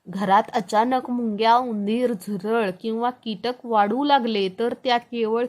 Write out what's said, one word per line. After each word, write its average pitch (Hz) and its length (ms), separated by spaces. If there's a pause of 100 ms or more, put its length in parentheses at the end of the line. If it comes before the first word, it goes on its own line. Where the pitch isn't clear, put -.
घरात 196 340 (100)
अचानक 247 560
मुंग्या, 226 460
उंदीर, 240 580
झुरळ 208 580 (100)
किंवा 226 280
कीटक 233 440 (100)
वाढू 220 400
लागले, 226 460
तर 233 240
त्या 247 240
केवळ 233 520